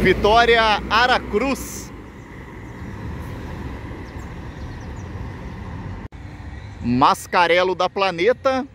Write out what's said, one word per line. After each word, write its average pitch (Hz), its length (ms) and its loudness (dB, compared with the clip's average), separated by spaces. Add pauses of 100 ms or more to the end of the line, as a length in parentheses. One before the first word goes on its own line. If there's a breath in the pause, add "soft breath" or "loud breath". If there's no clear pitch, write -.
Vitória, 226 580 6 (280)
Aracruz. 240 880 2 (4000)
Mascarelo 175 920 4
da 180 120 0
Planeta 202 880 2